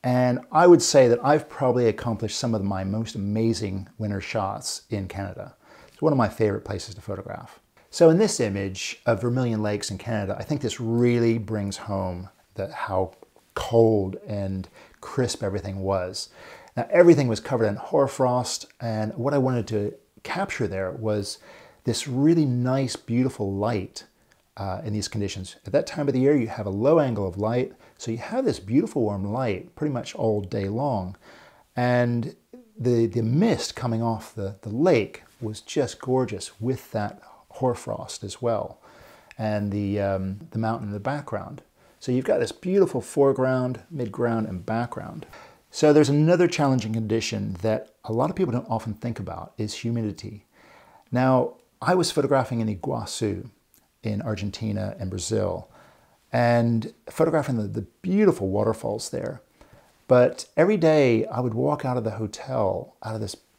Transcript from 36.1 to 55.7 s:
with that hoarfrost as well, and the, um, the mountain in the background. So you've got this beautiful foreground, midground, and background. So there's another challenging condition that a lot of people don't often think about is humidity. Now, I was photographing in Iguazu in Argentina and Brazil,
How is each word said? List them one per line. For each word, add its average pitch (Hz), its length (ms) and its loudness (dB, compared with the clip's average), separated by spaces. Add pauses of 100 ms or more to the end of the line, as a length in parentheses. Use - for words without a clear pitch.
with 123 300 -6
that 104 300 -6 (340)
hoarfrost 117 680 -4
as 98 180 -12
well, 113 380 -2 (580)
and 104 340 -2
the, 101 280 -2
um, 98 400 -2 (120)
the 110 80 -4
mountain 110 300 -2
in 101 40 -6
the 104 60 -6
background. 127 600 -8 (380)
So - 120 -4
you've 123 140 0
got - 140 2
this 117 120 -2
beautiful 180 500 0
foreground, 131 800 2 (120)
midground, 117 540 -2
and 90 180 -8
background. 120 600 -6 (460)
So 151 220 6
there's 147 160 8
another 160 380 6
challenging 131 460 0
condition 107 680 -2
that 110 300 -2 (120)
a - 80 -8
lot 127 180 0
of 180 60 -6
people 185 160 0
don't 123 180 -4
often 110 240 -4
think 117 260 -8
about 87 380 -12
is 107 160 -4
humidity. 107 720 -6 (640)
Now, 127 420 2 (280)
I 165 140 2
was 175 160 2
photographing 131 480 2
in 110 160 -2
Iguazu 107 760 -6 (520)
in 107 200 -4
Argentina 101 760 -4
and 95 120 -6
Brazil, 95 600 -4 (640)